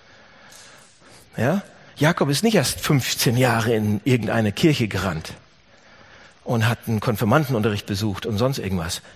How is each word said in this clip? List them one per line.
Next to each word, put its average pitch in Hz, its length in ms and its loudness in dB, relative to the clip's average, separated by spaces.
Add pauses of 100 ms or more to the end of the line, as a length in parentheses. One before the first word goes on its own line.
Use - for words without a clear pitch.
(1400)
Ja? 156 280 0 (320)
Jakob 151 340 2
ist 143 140 0
nicht 220 120 2
erst - 260 0
fünfzehn 131 560 0
Jahre 120 360 2
in 107 300 0
irgendeine 110 480 2
Kirche 135 360 2
gerannt 90 460 -4 (1120)
und 113 240 0
hat 117 180 -2
einen 113 140 0
Konfirmandenunterricht 117 880 0
besucht 101 400 -4
und 107 100 -2
sonst 131 220 -2
irgendwas. 87 420 -4 (140)